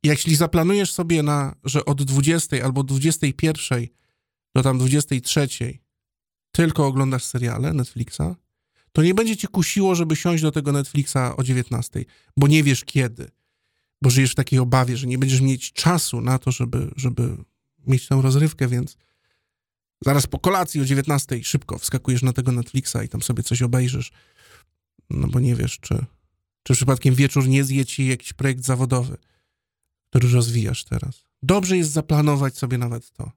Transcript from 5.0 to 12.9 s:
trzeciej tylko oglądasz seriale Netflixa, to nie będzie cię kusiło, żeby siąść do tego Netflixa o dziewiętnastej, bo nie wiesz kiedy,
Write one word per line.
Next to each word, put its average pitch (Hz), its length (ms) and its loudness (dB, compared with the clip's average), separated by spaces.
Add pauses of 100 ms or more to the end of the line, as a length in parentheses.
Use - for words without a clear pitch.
trzeciej 135 640 -4 (680)
tylko 160 340 2
oglądasz 131 380 0
seriale 123 480 -4
Netflixa, - 640 -4 (560)
to 156 100 2
nie 180 120 4
będzie 226 220 0
cię 196 120 -6
kusiło, 190 460 0
żeby 160 220 0
siąść 170 260 0
do 151 100 0
tego 143 200 -2
Netflixa 135 640 -2
o 131 60 -4
dziewiętnastej, 123 640 -4 (300)
bo 143 120 6
nie 156 140 6
wiesz 139 220 2
kiedy, 123 460 -4 (720)